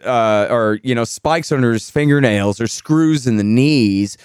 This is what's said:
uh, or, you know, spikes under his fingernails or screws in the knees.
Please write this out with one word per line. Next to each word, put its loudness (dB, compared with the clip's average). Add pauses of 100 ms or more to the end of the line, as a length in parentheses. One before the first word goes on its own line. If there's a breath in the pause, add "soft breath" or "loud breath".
uh, 0
or, 0
you -2
know, -2
spikes -4
under 2
his -4
fingernails 0
or -2
screws 0
in 2
the 2
knees. 2